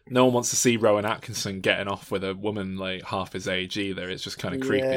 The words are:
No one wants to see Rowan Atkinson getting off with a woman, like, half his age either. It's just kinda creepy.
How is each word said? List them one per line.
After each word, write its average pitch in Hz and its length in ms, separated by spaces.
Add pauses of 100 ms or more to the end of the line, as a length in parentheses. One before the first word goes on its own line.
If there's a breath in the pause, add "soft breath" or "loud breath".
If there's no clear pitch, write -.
No 127 160
one 123 80
wants 120 180
to - 40
see 120 220
Rowan 104 280
Atkinson 104 560
getting 101 260
off - 240
with 98 140
a 95 100
woman, 98 420
like, 92 280
half 95 280
his 95 140
age 92 300
either. 92 320
It's 95 140
just - 140
kinda 117 220
creepy. 131 380